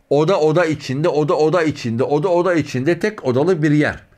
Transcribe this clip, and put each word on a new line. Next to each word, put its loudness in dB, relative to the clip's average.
oda 2
oda 2
içinde, -2
oda 0
oda 2
içinde, -2
oda 0
oda 2
içinde -2
tek -6
odalı 0
bir 2
yer. 0